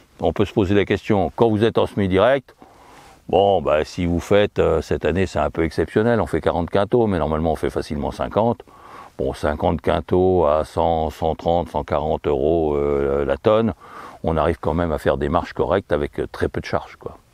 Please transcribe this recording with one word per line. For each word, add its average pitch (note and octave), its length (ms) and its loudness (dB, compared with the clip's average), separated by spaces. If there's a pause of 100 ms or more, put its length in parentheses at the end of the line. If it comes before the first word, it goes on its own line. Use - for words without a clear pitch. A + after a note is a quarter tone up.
(200)
On E2+ 140 0
peut G#2 120 0
se - 80 -6
poser G2+ 200 2
la G2 120 4
question. G2 500 0
Quand A#2+ 120 4
vous G#2+ 160 2
êtes A2+ 140 2
en G#2+ 80 2
semis G2+ 220 -2
direct, A2 480 2 (760)
bon, G2 320 4
bah, D2+ 240 2
si F2 220 -4
vous E2+ 120 0
faites, G2+ 380 2
euh, E2 240 2
cette - 240 -2
année, F2 220 2
c'est - 100 -6
un D2 140 0
peu D#2+ 120 -2
exceptionnel, G#2+ 580 0
on D#2+ 40 -2
fait E2 160 -4
quarante E2 300 -2
quintaux, G#2+ 340 2
mais F#2+ 140 0
normalement, D#2 320 0
on D2+ 40 -2
fait C#2 140 -2
facilement D2 400 -6
cinquante. G2+ 540 -2 (560)
Bon, C#2 140 -4
cinquante D#2+ 460 0
quintaux F2 680 2
à D2+ 180 2
cent, E2 460 0
cent D#2+ 240 -4
trente, E2+ 340 0
cent D2+ 140 -4
quarante D2+ 420 -2
euros, D2+ 500 0
euh, C#2+ 500 0
la C#2 120 -2
tonne, G#2+ 380 2 (480)
on D#2+ 140 0
arrive D#2+ 220 2
quand D#2+ 140 -2
même E2+ 180 0
à D2 60 -2
faire C#2+ 200 0
des C#2+ 120 -2
marges E2+ 240 -4
correctes F2 380 -2
avec, D2 280 -4
euh, C#2 120 -4
très - 160 -4
peu - 140 -8
de - 40 -10
charges, - 300 -8
quoi. - 240 -16 (140)